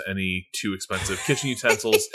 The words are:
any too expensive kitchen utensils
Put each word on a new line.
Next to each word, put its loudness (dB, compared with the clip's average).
any -2
too -2
expensive -4
kitchen 2
utensils 2